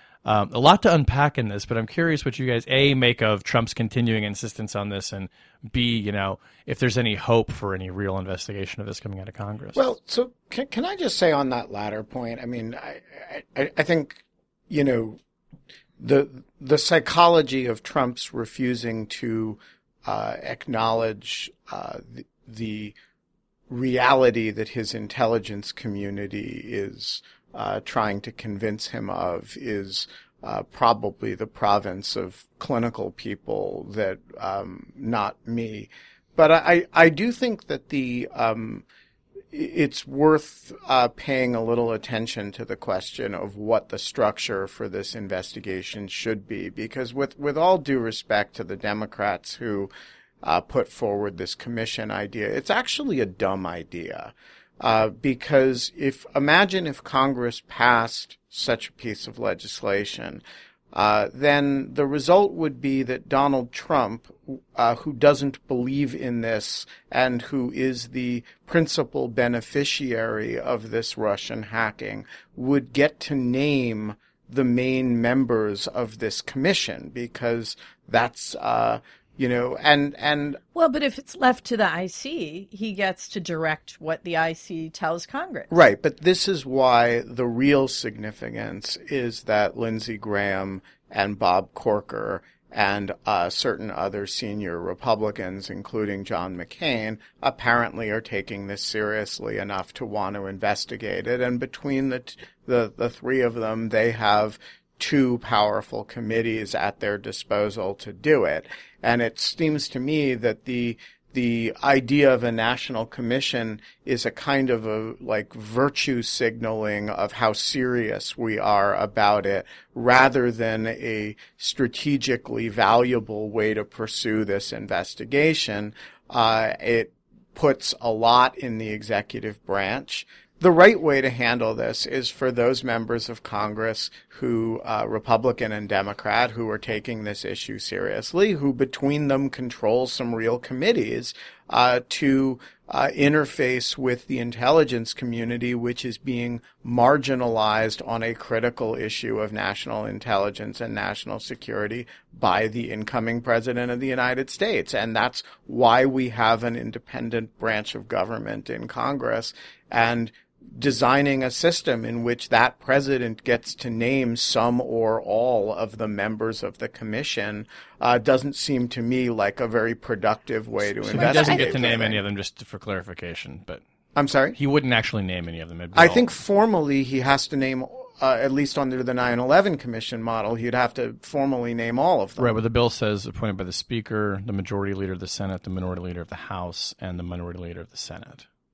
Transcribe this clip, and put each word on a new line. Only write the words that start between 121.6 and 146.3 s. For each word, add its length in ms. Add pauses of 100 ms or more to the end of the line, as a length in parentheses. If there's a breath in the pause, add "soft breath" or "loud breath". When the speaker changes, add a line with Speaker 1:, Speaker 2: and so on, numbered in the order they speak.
Speaker 2:
valuable 840
way 240
to 80
pursue 600
this 300
investigation. 1200 (360 loud breath)
Uh, 500
it 340 (400)
puts 480
a 100
lot 460
in 220
the 100
executive 760
branch. 600 (320 soft breath)
The 140
right 280
way 200
to 100
handle 460
this 300
is 240
for 200
those 320
members 460
of 160
Congress 640 (300 soft breath)
who, 460
uh, 200
Republican 680
and 140
Democrat, 640
who 180
are 80
taking 460
this 200
issue 340
seriously, 760
who 180
between 560
them 220
control 580
some 260
real 240
committees, 760 (360 loud breath)
uh, 380
to, 500 (300 loud breath)
uh, 260
interface 840
with 300
the 120
intelligence 760
community, 640
which 300
is 120
being 440 (240 soft breath)